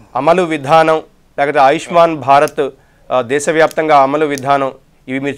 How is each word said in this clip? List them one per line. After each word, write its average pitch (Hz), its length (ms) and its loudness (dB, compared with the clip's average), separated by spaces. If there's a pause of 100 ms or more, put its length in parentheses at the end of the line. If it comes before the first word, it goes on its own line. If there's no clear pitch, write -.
(160)
అమలు 165 260 0
విధానం, 160 600 0 (360)
లేకపోతే 143 200 -2
ఆయుష్మాన్ 160 580 2
భారత్, 139 540 0 (400)
ఆ, 127 120 0
దేశవ్యాప్తంగా 151 760 0
అమలు 139 300 2
విధానం, 139 460 -2 (360)
ఇవి 131 120 -6
మీరు 135 160 -8